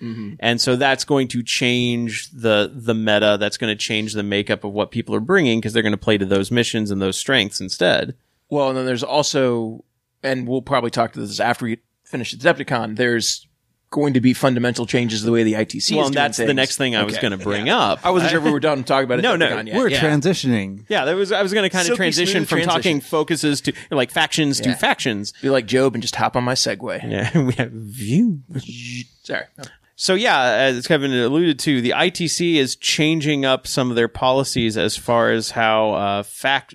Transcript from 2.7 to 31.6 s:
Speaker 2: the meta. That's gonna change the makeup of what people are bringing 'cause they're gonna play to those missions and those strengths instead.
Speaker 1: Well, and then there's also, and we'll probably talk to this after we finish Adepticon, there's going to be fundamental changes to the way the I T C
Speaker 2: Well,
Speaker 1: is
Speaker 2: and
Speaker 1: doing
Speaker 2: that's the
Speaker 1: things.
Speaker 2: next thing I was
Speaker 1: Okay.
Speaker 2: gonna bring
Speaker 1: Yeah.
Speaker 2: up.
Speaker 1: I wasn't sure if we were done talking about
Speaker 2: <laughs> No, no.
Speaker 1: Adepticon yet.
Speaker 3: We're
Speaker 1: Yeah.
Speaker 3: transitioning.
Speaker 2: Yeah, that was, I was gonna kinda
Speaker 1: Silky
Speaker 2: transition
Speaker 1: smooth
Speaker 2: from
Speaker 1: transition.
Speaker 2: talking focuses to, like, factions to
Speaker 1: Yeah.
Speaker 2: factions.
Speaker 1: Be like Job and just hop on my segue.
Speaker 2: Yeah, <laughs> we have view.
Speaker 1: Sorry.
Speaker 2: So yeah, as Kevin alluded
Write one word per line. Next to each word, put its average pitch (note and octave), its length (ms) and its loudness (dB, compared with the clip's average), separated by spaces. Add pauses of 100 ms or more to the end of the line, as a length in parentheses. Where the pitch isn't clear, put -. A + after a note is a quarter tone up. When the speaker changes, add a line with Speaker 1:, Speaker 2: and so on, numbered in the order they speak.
Speaker 2:
the A#2 200 -4
meta. G#2 460 4
That's G#2 160 -2
gonna A2 180 -2
change G#2+ 380 -4
the G#2+ 100 -4
makeup G2+ 400 -2
of G2+ 120 -8
what G#2 160 -2
people A2+ 240 -6
are G#2+ 60 0
bringing B2+ 420 2
'cause G#2+ 100 -4
they're A2+ 100 0
gonna G#2 140 0
play G#2+ 220 0
to G2 80 0
those G2 240 0
missions A2+ 400 0
and G2 100 -2
those F#2+ 160 -2
strengths A2+ 460 0
instead. B2+ 520 0 (360)
Speaker 1:
Well, C#3+ 180 0
and C3 80 -2
then B2+ 80 -2
there's B2+ 180 -2
also, B2+ 840 -2 (360)
and C3 240 -4
we'll B2+ 140 -2
probably B2 300 0
talk A#2 240 -2
to A#2+ 60 -10
this G#2 200 -6
after A#2 240 0
we A2+ 140 -4 (240)
finish A#2+ 340 -10
Adepticon, A#2+ 600 -2
there's A#2+ 500 0 (440)
going D3 240 2
to B2+ 60 6
be B2+ 140 4
fundamental B2 520 0
changes A2+ 340 0
to G#2+ 60 -2
the A#2 40 2
way A#2 140 4
the A2 120 2
I A2 60 0
T - 160 -4
C - 160 -2
Speaker 2:
Well, D3+ 80 2
Speaker 1:
is C#3 60 2
Speaker 2:
and C#3 80 -2
Speaker 1:
doing C#3+ 80 2
Speaker 2:
that's C#3+ 140 -2
the A#2 80 0
Speaker 1:
things. C#3 100 0
Speaker 2:
next C3+ 220 0
thing B2+ 180 0
I G#2 80 2
was G#2+ 100 -4
Speaker 1:
Okay. - 80 -4
Speaker 2:
gonna G2+ 160 -2
bring G#2 300 -2
Speaker 1:
Yeah. A3+ 100 2
Speaker 2:
up. A2+ 240 2
Speaker 1:
I F3+ 80 0
wasn't E3+ 220 2
sure E3 80 2
if D3 40 -4
we D#3 60 4
were D3 80 2
done C#3+ 240 0
talking C3+ 220 2
about B2 160 0
Speaker 2:
<laughs> - 20 0
No, A3+ 140 2
no. E3 100 2
Speaker 1:
Adepticon A2 220 -2
yet. G#2+ 80 -4
Speaker 3:
We're B3 120 2
Speaker 1:
Yeah. C#3 120 2
Speaker 3:
transitioning. C3 880 0
Speaker 2:
Yeah, F#3 160 0
that D#3 100 0
was, F#3+ 160 -2
I G3+ 120 0
was F#3+ 120 -2
gonna G3+ 160 2
kinda F#3 140 0
Speaker 1:
Silky E3+ 140 2
Speaker 2:
transition F3 280 0 (140)
Speaker 1:
smooth D3+ 80 -2
Speaker 2:
from D#3+ 140 0
Speaker 1:
transition. E3+ 140 0
Speaker 2:
talking D3 240 0
focuses D3+ 600 0
to, - 120 -4 (200)
like, C3+ 180 0
factions D3+ 520 0
to B2+ 80 2
Speaker 1:
Yeah. - 40 0
Speaker 2:
factions. G#2+ 580 -2 (100)
Speaker 1:
Be C3+ 60 0
like C3 180 2
Job B2+ 280 2
and A2+ 80 -4
just - 140 -6
hop A2 180 0
on B2 80 0
my B2 120 0
segue. A2 540 -4
Speaker 2:
Yeah, G#2+ 300 0
<laughs> C#3 80 4
we B2 80 0
have B2 160 -2
view. B2 680 0 (800)
Speaker 1:
Sorry. - 220 -8 (500)
Speaker 2:
So - 200 0
yeah, G3 280 2
as B2+ 460 2
Kevin C#3 260 2
alluded C#3 460 2